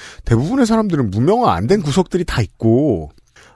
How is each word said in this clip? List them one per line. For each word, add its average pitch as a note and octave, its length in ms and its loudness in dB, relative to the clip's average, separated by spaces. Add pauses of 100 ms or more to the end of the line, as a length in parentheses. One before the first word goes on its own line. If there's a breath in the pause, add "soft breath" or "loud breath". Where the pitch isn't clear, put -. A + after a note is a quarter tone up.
(260 loud breath)
대부분의 F3 420 2
사람들은 G3 440 0
문명화 D3+ 420 2
안 E2+ 140 -2
된 G3 140 2
구석들이 F3 440 -2
다 - 160 -2
있고, A2+ 680 0 (440 soft breath)